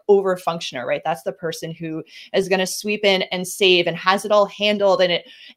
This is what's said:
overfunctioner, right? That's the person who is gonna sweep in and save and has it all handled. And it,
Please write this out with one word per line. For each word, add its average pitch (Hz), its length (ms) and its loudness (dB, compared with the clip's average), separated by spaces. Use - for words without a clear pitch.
overfunctioner, 180 760 0
right? 143 180 -2
That's 165 200 -4
the 185 80 -4
person 165 400 -8
who 160 300 -10
is 180 160 0
gonna 185 200 0
sweep 214 360 -4
in 190 180 2
and 185 140 -6
save 180 420 2
and 165 80 -2
has 190 280 0
it 208 60 -6
all 208 160 4
handled. 202 560 2
And 175 100 4
it, - 160 -4